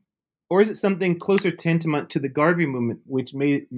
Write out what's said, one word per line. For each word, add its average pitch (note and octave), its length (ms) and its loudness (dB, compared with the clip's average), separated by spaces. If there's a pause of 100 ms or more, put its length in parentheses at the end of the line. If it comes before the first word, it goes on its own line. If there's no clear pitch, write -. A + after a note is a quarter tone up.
(500)
Or F#3 120 4
is A3 80 2
it - 80 -8
something F#3 400 0
closer G3 320 0
tantamount E3 640 0
to E3 80 -2
the C#3 100 -2
Garvey D#3+ 380 2
movement, A#2+ 380 -2
which C3 280 -4
made, C#3+ 320 0 (120)